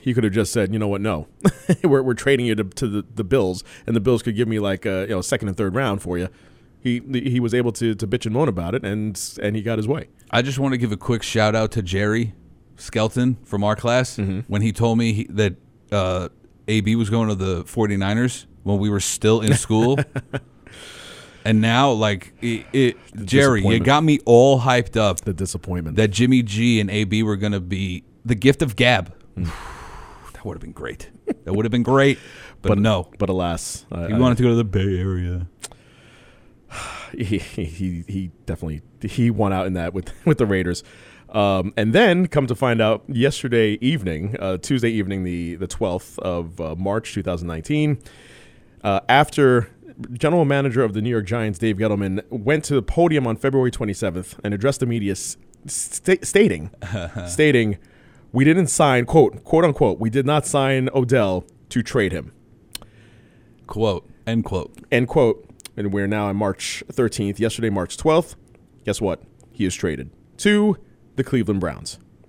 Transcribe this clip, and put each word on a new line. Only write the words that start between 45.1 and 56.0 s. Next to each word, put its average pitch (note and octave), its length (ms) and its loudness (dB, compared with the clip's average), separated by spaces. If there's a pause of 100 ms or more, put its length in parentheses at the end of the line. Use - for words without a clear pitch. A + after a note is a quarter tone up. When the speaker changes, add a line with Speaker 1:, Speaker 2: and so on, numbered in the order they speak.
Speaker 1:
the, F2 320 -6
the F2+ 100 -6
twelfth - 540 -6
of, E2+ 400 -6
uh, D#2+ 160 -6
March G2 360 -4
two G2+ 100 -6
thousand F2 260 -6
nineteen, C#3+ 500 -2 (840)
uh, G2 260 0
after C3 600 4 (420)
general D#3 320 2
manager C#3 380 2
of G#2+ 120 0
the G#2+ 80 -2
New B2 80 -2
York A2 160 -2
Giants, G#2+ 320 -4
Dave A2 200 0
Gettleman, G2+ 520 -2
went C3 340 -2
to D3 100 -2
the - 80 2
podium D#3+ 440 2
on A2 100 -2
February C3+ 360 2
twenty-seventh F#2+ 720 -6
and G#2 100 -2
addressed B2+ 260 -2
the C3 60 0
media G#2+ 260 -2
s-, - 240 -8 (300)
sta-, - 560 -4